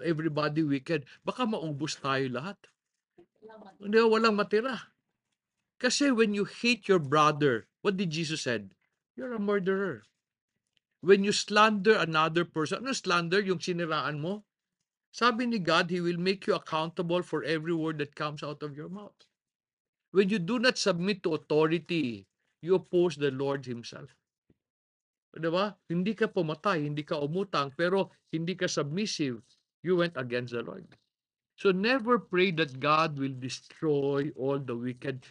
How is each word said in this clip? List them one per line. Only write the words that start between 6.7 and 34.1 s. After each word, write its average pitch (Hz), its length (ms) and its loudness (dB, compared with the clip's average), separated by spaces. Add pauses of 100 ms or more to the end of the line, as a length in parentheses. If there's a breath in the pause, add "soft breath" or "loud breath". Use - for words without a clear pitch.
your 185 160 4
brother, 147 640 2 (160)
what 190 160 0
did 170 160 -2
Jesus 156 320 -6
said? 107 240 -4 (480)
"You're 247 160 -8
a 208 80 -6
murderer." 190 640 -2 (960)
When 196 160 8
you 202 160 2
slander 208 640 4
another 160 480 2
person, 160 320 -2
ano 254 160 -4
slander? 175 480 0
Yung 185 160 -2
siniraan 151 640 -4
mo? 208 240 -8 (640)
Sabi 240 320 0
ni 233 160 0
God, 165 320 2
"He 180 80 0
will 175 160 -2
make 190 320 -2
you 185 80 2
accountable 170 640 -2
for 156 240 -4
every 160 320 -2
word 156 240 -4
that 147 160 -8
comes 151 240 -6
out 147 240 -10
of 147 80 -10
your 151 160 -14
mouth." 202 260 -16 (1000)
When 196 160 6
you 220 80 0
do 214 160 -2
not 247 240 0
submit 190 480 0
to 156 80 2
authority, 156 880 0 (400)
you 180 160 2
oppose 175 400 0
the 143 80 0
Lord 139 400 -4
Himself. 117 480 -12 (1200)
Di 160 180 -4
ba? 196 240 -2 (160)
Hindi 185 240 0
ka 220 160 -2
pumatay, 160 560 -2
hindi 147 160 -6
ka 156 160 -4
umutang, 147 560 -4
pero 180 320 0 (240 soft breath)
hindi 165 240 -4
ka 185 80 -2
submissive, 151 800 -4 (400)
you 175 160 2
went 170 160 -2
against 123 400 -4
the 117 80 -4
Lord. 95 240 -14 (720)
So 202 80 4
never 226 480 2
pray 185 400 2
that 135 240 -2
God 151 400 0
will 135 160 -2
destroy 143 1040 -2